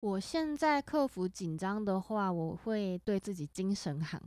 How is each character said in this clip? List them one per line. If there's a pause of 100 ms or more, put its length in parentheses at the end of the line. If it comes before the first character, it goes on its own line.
我
现
在
克
服
紧
张
的
话，
我
会
对
自
己
精
神
喊